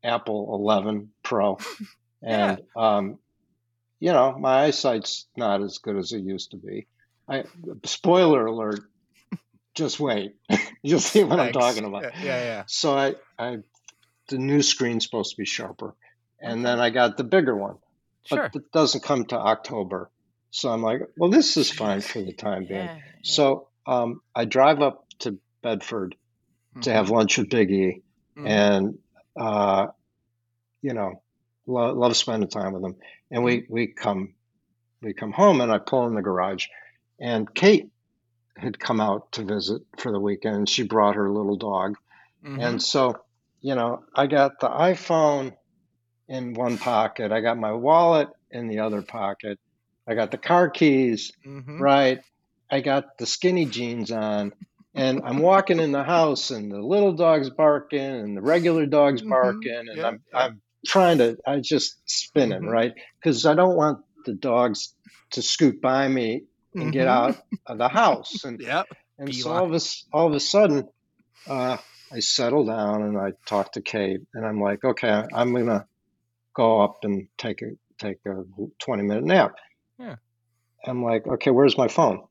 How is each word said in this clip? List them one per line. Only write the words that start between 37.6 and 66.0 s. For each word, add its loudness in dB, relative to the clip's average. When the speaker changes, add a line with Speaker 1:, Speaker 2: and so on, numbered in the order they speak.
Speaker 1:
had -10
come -2
out -2
to -8
visit -4
for -6
the -2
weekend. -2
She 0
brought 2
her -2
little -2
dog. -4
Speaker 2:
Mm-hmm. -10
Speaker 1:
And -2
so, 0
you -4
know, -4
I 2
got 2
the 0
iPhone 0
in -8
one -2
pocket, 0
I 0
got 0
my -4
wallet 4
in -10
the -4
other -2
pocket, -8
I -4
got -2
the -8
car 2
keys, 2
Speaker 2:
Mm-hmm. -16
Speaker 1:
right? 4
I 0
got -2
the -6
skinny 0
jeans -6
on, -4
and 0
I'm -4
walking 4
in 2
the 0
house, 2
and -8
the -8
little 2
dog's 2
barking, 2
and -6
the -8
regular 2
dog's 4
Speaker 2:
Mm-hmm. -12
Speaker 1:
barking, 0
and -12
Speaker 2:
Yeah, -2
Speaker 1:
I'm, -6
Speaker 2:
yeah. -2
Speaker 1:
I'm -2
trying 4
to, 4
I 0
just -2
spinning, 0
Speaker 2:
Mm-hmm. -6
Speaker 1:
right? 2
'Cause 2
I 6
don't 4
want 2
the -6
dogs -2
to -6
scoot 2
by 2